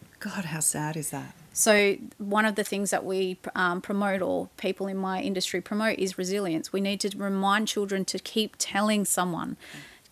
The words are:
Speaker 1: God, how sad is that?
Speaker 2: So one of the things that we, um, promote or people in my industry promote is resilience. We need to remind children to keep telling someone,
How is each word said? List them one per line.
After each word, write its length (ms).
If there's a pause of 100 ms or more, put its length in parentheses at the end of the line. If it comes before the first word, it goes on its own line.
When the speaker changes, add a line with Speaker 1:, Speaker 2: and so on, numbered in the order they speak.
(180)
Speaker 1:
God, 280
how 140
sad 360
is 140
that? 240 (180)
Speaker 2:
So 440 (220)
one 280
of 100
the 80
things 260
that 140
we, 340 (160)
um, 260
promote 420
or 340
people 320
in 80
my 240
industry 400
promote 380
is 200
resilience. 540
We 80
need 200
to 160
remind 520
children 380
to 120
keep 400
telling 460
someone, 520 (560)